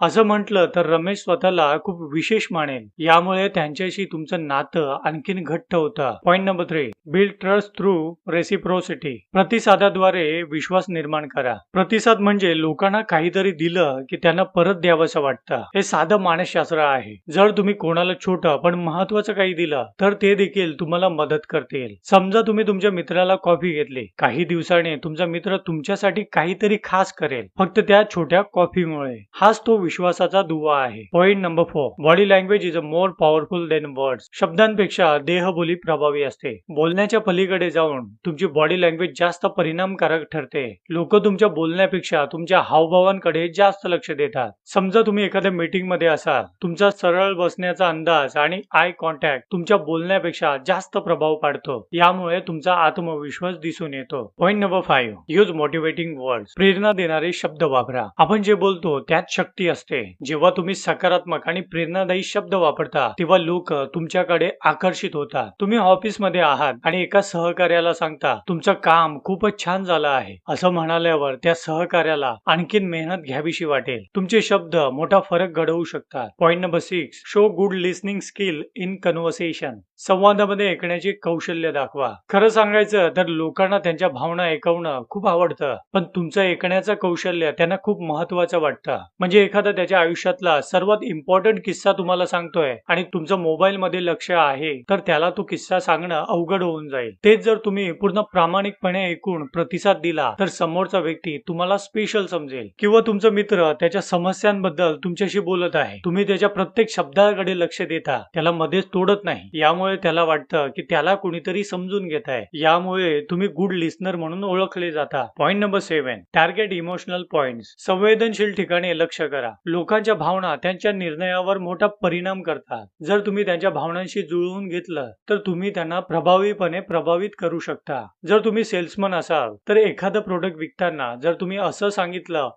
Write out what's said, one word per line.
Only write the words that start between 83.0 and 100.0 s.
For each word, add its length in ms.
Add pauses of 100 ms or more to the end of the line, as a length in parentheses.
तर 100
लोकांना 520
त्यांच्या 300
भावना 340
ऐकवणं 680
खूप 160
आवडतं, 500 (160)
पण 100
तुमचं 400
ऐकण्याचं 520
कौशल्य 560
त्यांना 320
खूप 200
महत्त्वाचं 560
वाटतं. 400 (200)
म्हणजे 260
एखादा 280
त्याच्या 280
आयुष्यातला 600
सर्वात 420
इम्पॉर्टंट 640
किस्सा 280
तुम्हाला 340
सांगतोय 500 (120)
आणि 140
तुमचं 360
मोबाईल 380
मध्ये 300
लक्ष 240
आहे, 600
तर 80
त्याला 320
तो 120
किस्सा 380
सांगणं 480
अवघड 340
होऊन 260
जाईल. 220 (140)
तेच 200
जर 200
तुम्ही 280
पूर्ण 280
प्रामाणिकपणे 840
ऐकून 400
प्रतिसाद 540